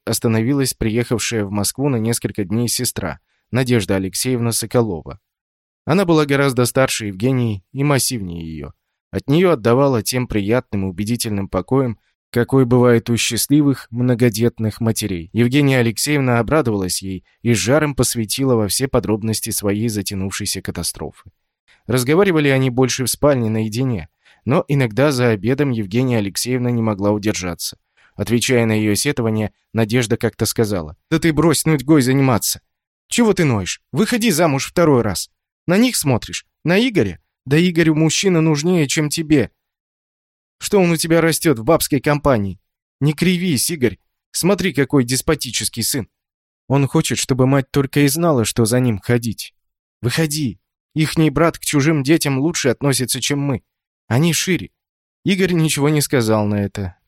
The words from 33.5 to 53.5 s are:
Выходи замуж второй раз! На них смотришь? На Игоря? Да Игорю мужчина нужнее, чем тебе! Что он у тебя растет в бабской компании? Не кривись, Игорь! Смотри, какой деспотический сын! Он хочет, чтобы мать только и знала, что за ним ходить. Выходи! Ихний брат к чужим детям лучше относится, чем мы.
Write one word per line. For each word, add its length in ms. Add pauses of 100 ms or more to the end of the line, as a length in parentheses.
Выходи 400
замуж 360
второй 360
раз! 280 (360)
На 120
них 180
смотришь? 500 (180)
На 140
Игоря? 420 (240)
Да 140
Игорю 380
мужчина 440
нужнее, 460
чем 240
тебе! 400 (1080)
Что 220
он 100
у 60
тебя 240
растет 380
в 60
бабской 360
компании? 600 (400)
Не 140
кривись, 560
Игорь! 280 (320)
Смотри, 420
какой 320
деспотический 800
сын! 260 (600)
Он 180
хочет, 320
чтобы 280
мать 240
только 300
и 80
знала, 360
что 200
за 140
ним 200
ходить. 560 (480)
Выходи! 580 (340)
Ихний 360
брат 280
к 60
чужим 380
детям 360
лучше 300
относится, 520
чем 200
мы. 220 (440)